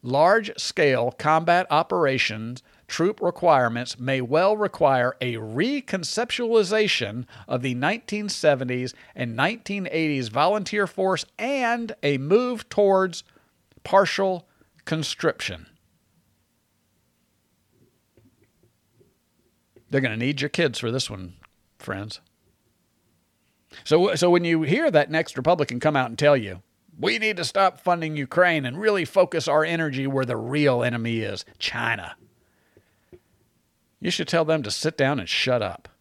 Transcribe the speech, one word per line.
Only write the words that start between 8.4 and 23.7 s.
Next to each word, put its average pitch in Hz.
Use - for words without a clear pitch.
and 117
nineteen 196
eighties 147
volunteer 190
force 190
and 233
a 143
move 220
towards 190
partial 190
conscription. 147
They're 135
gonna 113
need 135
your -
kids 147
for 113
this 127
one, 95
friends. 101